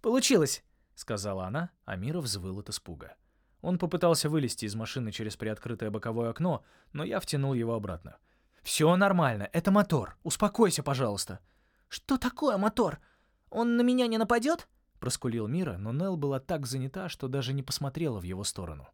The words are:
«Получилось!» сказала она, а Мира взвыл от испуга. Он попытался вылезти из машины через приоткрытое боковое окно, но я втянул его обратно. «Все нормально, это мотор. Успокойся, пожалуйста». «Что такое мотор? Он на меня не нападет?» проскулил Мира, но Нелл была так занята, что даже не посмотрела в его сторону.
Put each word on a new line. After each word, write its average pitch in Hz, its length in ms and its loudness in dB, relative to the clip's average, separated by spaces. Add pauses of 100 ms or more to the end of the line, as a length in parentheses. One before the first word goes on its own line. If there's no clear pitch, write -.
«Получилось!» 233 640 4 (360)
сказала 98 460 -4
она, 156 240 -4 (140)
а 101 120 -8
Мира 139 240 -4
взвыл 95 380 -6
от 104 100 -12
испуга. - 480 -12 (460)
Он 180 160 0
попытался 170 500 2
вылезти 147 380 0
из 101 80 -4
машины 110 360 -4
через 107 260 -6
приоткрытое 110 540 -4
боковое 113 400 -2
окно, 160 320 0 (300)
но 147 120 -4
я - 160 -2
втянул 139 340 0
его 117 200 0
обратно. 98 440 -6 (440)
«Все 156 340 6
нормально, 165 560 4
это 170 180 2
мотор. 190 520 4
Успокойся, 208 600 2
пожалуйста». 120 580 -2 (480)
«Что - 300 -2
такое 247 380 0
мотор? 202 440 2 (500)
Он 233 260 2
на 240 60 4
меня 247 240 4
не 226 120 0
нападет?» 240 500 2 (320)
проскулил 113 480 -2
Мира, 147 300 -2
но 104 140 -6
Нелл 180 240 -2
была 139 220 -2
так 143 280 -6
занята, 135 420 -6
что - 180 -8
даже 127 280 -2
не 139 80 -4
посмотрела 135 580 -4
в - 20 -8
его 92 220 -6
сторону. 78 500 -8